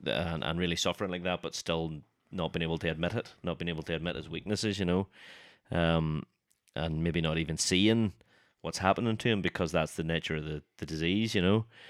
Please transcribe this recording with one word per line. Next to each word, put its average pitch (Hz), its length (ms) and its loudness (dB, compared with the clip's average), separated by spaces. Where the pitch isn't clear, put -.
the, 67 140 -2
and, 82 300 -2
and 82 140 -2
really 85 180 0
suffering 92 340 -2
like 90 120 -6
that, 90 200 -2
but - 120 -6
still 82 460 -2
not 85 200 -2
being 85 100 0
able 82 160 0
to 82 120 -2
admit 85 240 -2
it, - 280 -6
not 85 160 -4
being 87 100 -4
able 80 160 -4
to 85 100 -4
admit 80 220 -4
his 78 120 -10
weaknesses, 98 500 -2
you 98 60 0
know, 90 220 4
um, 82 540 2
and 80 280 -2
maybe 85 180 0
not 80 180 2
even 80 180 -2
seeing 107 560 4
what's 82 180 -6
happening 98 380 2
to 123 120 0
him 107 120 2
because 85 320 -2
that's 78 220 0
the 85 80 -4
nature 80 340 -2
of 76 80 -4
the, 76 180 -6
the 78 80 -10
disease, 90 480 0
you 98 60 2
know. 104 240 4